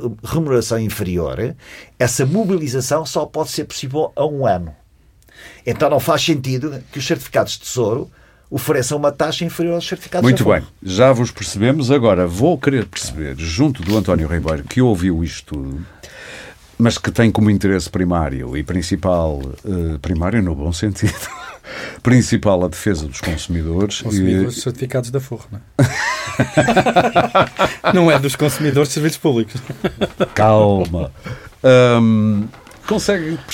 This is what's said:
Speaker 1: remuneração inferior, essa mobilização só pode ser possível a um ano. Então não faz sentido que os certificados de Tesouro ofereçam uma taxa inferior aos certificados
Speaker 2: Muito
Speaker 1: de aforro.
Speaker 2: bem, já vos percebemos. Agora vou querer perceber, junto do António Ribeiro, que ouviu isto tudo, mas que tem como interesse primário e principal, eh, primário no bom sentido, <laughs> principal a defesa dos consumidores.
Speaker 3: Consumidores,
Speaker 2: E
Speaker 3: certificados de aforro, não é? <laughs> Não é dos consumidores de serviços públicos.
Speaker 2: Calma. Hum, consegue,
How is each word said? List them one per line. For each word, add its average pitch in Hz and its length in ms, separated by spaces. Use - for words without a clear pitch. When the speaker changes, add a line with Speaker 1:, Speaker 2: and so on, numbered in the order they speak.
Speaker 1:
remuneração 127 540
inferior, 90 760
essa 127 300
mobilização 156 800
só 151 180
pode 151 240
ser 156 160
possível 143 500
a 139 80
um 143 220
ano. 87 260
Então - 240
não 143 100
faz - 240
sentido 135 560
que 143 80
os 131 80
certificados - 460
de - 80
Tesouro 120 460
ofereçam 143 480
uma 147 120
taxa 160 320
inferior 170 300
aos 170 140
certificados - 340
Speaker 2:
Muito 123 160
Speaker 1:
de - 60
aforro. 90 160
Speaker 2:
bem, - 80
já 123 180
vos 120 200
percebemos. 120 580
Agora 110 380
vou 117 280
querer 131 300
perceber, - 500
junto 87 460
do 98 160
António 87 300
Ribeiro, 80 380
que - 140
ouviu 92 440
isto 73 320
tudo, 69 280
mas 113 220
que - 100
tem 113 220
como 107 180
interesse 95 400
primário 73 680
e 76 60
principal, 85 800
eh, 85 340
primário 87 440
no 87 100
bom 73 180
sentido, 104 440
<laughs> - 460
principal 107 600
a 90 40
defesa 82 400
dos 65 140
consumidores. 85 800
Speaker 3:
Consumidores, 95 560
Speaker 2:
E - 40
Speaker 3:
certificados 127 480
de 131 80
aforro, 131 340
não 104 80
é? 135 100
<laughs> - 1500
Não 175 180
é 143 80
dos 135 160
consumidores 143 540
de - 60
serviços 151 220
públicos. 123 440
Speaker 2:
Calma. 101 800
Hum, 110 440
consegue, 190 500